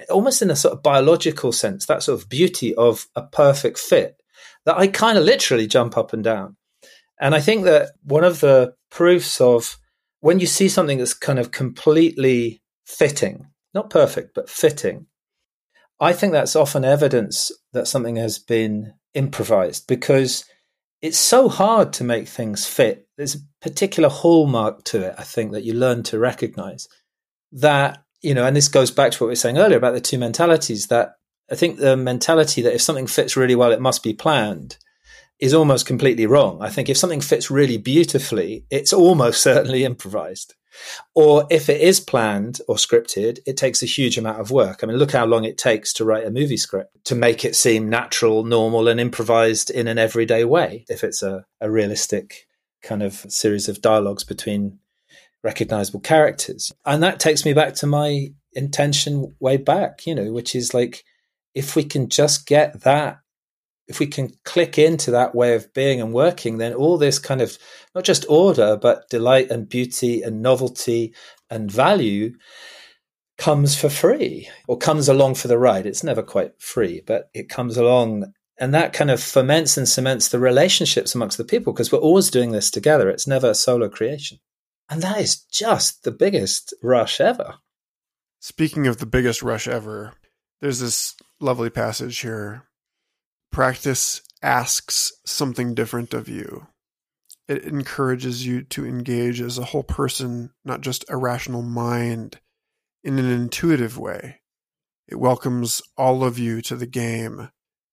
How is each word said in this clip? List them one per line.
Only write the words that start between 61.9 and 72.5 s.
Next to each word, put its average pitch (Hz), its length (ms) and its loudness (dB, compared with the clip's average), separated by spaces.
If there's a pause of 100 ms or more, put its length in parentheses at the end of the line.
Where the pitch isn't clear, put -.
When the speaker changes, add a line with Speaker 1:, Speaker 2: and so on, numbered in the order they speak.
Speaker 1:
just - 380 0
get - 360 0
that 143 360 0 (720)
if - 80 -12
we 151 80 0
can 139 260 -8 (120)
click - 340 -2
into 151 320 4
that 120 240 0
way 120 200 2
of 113 200 -4
being 135 260 0
and 113 140 -6
working, 127 420 0
then 117 160 -4
all 147 240 2
this 143 220 2
kind 131 240 -4
of, - 160 -4 (360)
not 185 100 -6
just - 240 2
order, 120 480 4
but - 340 0
delight 127 400 2
and 113 180 -6
beauty 123 540 -4
and 110 180 -8
novelty 120 720 -2 (380)
and 110 200 -8
value 117 600 0 (1040)